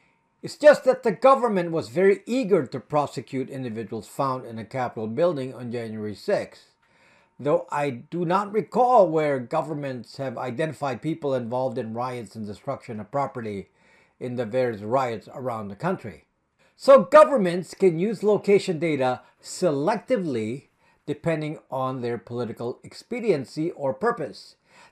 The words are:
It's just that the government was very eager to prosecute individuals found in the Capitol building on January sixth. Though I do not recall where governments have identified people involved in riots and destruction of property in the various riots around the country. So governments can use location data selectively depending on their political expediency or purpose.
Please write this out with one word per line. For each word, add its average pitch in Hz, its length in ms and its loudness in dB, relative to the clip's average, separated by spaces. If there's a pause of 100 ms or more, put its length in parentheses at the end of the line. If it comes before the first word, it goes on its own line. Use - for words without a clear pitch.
(420)
It's - 160 -12
just 285 260 8
that 254 200 2
the 226 80 2
government 220 580 4
was 156 200 -4
very 190 360 2
eager 202 400 2
to 127 140 -8
prosecute 135 720 -4
individuals 113 560 -8
found 131 400 -4
in 113 80 -12
the 110 100 -10
Capitol 117 420 -6
building 135 460 -2
on 120 180 -12
January 110 440 -8
sixth. - 560 -6 (680)
Though 147 320 0
I 147 200 -2
do 165 340 -6
not 196 260 0
recall 220 560 4
where 151 320 0
governments 143 760 -6
have 131 220 -6
identified 127 640 -4
people 151 320 -2
involved 123 420 -2
in 110 160 -6
riots 123 420 -8
and 107 120 -8
destruction 107 520 -10
of 104 120 -12
property 117 580 -4 (500)
in 123 180 -8
the 123 80 -2
various 117 360 -2
riots 117 540 -2
around 117 320 -8
the 101 80 -12
country. 156 500 -8 (500)
So 262 280 8
governments 220 720 6
can 175 240 4
use 196 240 -2
location 196 560 2
data 131 420 0 (180)
selectively 151 1300 -2 (360)
depending 156 540 -4 (100)
on 131 320 -4
their 120 160 -4
political 120 680 -8
expediency 175 840 -4
or 139 240 -4
purpose. 160 640 -4 (360)